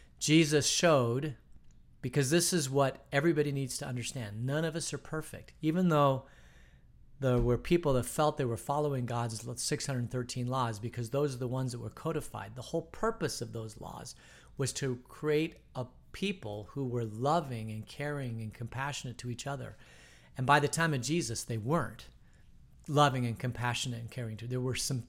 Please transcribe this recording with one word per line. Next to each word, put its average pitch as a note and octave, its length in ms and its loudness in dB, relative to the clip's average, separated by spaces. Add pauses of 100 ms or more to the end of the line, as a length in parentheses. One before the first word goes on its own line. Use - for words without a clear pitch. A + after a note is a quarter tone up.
(200)
Jesus D3+ 480 6
showed, C3+ 680 4 (680)
because C3 280 2
this E3+ 240 4
is C#3+ 160 2
what C3+ 420 2
everybody D3 400 4
needs C#3 260 -2
to C#3+ 100 -6
understand. A#2+ 580 -6
None D3+ 200 0
of D#3+ 100 -4
us - 180 -4
are C#3 40 -6
perfect. - 640 -10
Even E3+ 280 4
though C#3+ 360 6 (920)
there B2+ 200 4
were A#2+ 180 4
people E3 360 2
that B2 120 2
felt D3+ 320 2
they C#3 80 0
were A#2 120 -2
following C#3+ 480 0
God's A#2 400 -4 (160)
six - 240 -2
hundred B2 260 -2
thirteen B2 360 -4
laws, A#2+ 320 -2
because A#2 300 -6
those C#3 260 0
are B2 40 -10
the B2+ 80 -4
ones B2+ 240 -2
that B2 80 -8
were A2 100 -8
codified. A#2 640 -8
The B2+ 60 -12
whole E3 220 -4
purpose - 580 -4
of A2 120 -8
those A2 260 -8
laws - 360 -12 (420)
was C3+ 160 -2
to B2+ 340 -4
create D3+ 500 0 (180)
a B2+ 100 -4 (260)
people A2 600 -6
who C#3 140 -4
were A#2+ 200 -2
loving A#2+ 640 -2
and A2 140 -8
caring C#3 560 -6
and G#2+ 120 -8
compassionate C3 640 -8
to B2 100 -8
each A#2+ 160 -8
other. B2 320 -8 (600)
And B2+ 100 0
by C#3+ 120 8
the C#3+ 80 4
time D#3+ 260 2
of C3 80 0
Jesus, A#2+ 420 -2
they A#2 140 -4
weren't A#2 500 -2 (800)
loving C3+ 380 4
and A2+ 120 -2
compassionate A#2+ 600 -4
and A#2 120 -10
caring A2+ 260 -6
to. A2+ 100 -10
There B2+ 120 -4
were B2+ 160 -2
some B2+ 340 -2